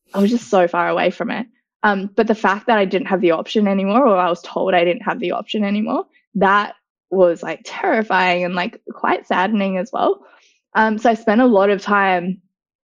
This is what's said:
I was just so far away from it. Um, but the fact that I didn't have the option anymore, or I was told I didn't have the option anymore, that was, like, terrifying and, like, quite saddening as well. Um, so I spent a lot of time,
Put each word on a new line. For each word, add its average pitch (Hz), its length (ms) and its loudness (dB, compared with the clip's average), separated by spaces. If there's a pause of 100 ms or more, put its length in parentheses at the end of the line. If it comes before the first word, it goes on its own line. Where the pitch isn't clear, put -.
(160)
I 196 40 0
was 202 120 4
just 240 180 -4
so 180 180 4
far 175 220 -2
away 175 220 0
from - 180 -8
it. 240 160 -6 (380)
Um, 202 320 0
but 220 120 2
the 226 80 0
fact 202 320 -2
that 226 100 2
I 196 80 2
didn't 185 220 -4
have 185 140 0
the 170 100 4
option 208 360 0
anymore, 196 380 0
or 202 120 4
I 180 120 0
was 175 120 -4
told 190 320 -2
I 175 100 4
didn't 175 200 0
have 175 160 -4
the 175 120 -4
option - 320 -6
anymore, 214 420 -4 (300)
that 202 400 2 (360)
was, 175 320 2
like, 160 200 -10
terrifying 185 800 -2
and, 180 120 -4
like, 185 260 -6 (100)
quite - 360 -4
saddening 196 500 -2
as 180 140 -6
well. - 340 -2 (480)
Um, 220 240 0
so 240 120 2
I 220 60 2
spent 220 260 0
a 254 60 6
lot 202 220 4
of 202 120 0
time, 190 600 0 (420)